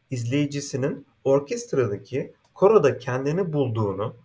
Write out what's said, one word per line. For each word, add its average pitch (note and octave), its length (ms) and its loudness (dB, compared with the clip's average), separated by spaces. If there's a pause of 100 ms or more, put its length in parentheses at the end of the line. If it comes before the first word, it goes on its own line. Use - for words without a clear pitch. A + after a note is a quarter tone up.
(100)
izleyicisinin C#3 960 -4 (180)
orkestradaki C3+ 1080 -2 (220)
koroda F3 440 4
kendini D3 540 -2
bulduğunu, A2 720 -2